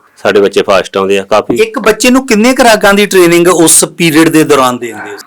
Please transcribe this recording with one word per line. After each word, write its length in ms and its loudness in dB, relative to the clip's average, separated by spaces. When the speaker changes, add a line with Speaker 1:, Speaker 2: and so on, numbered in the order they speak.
Speaker 1:
ਸਾਡੇ 180 0
ਬੱਚੇ 220 0
ਫਾਸਟ 340 -2
ਆਉਂਦੇ 220 -2
ਆ 40 -4
ਕਾਫੀ। 400 -2
Speaker 2:
ਇੱਕ 160 -4
ਬੱਚੇ 320 0
ਨੂੰ 160 0
ਕਿੰਨੇ 280 0
ਕੁ 100 0
ਰਾਗਾਂ 300 2
ਦੀ 120 0
ਟ੍ਰੇਨਿੰਗ 420 2
ਉਸ 360 2
ਪੀਰੀਅਡ 440 0
ਦੇ 160 0
ਦੌਰਾਨ 340 0
ਦਿੰਦੇ 340 -12
ਹੋ? 40 -16